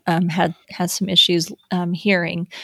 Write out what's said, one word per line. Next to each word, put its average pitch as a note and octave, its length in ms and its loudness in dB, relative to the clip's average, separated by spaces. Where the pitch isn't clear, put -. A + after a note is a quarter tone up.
um, F3 220 2
had, F3 260 0
had F3+ 200 -2
some F#3+ 180 -2
issues, F3 420 2
um, F3 220 0
hearing. E3+ 520 0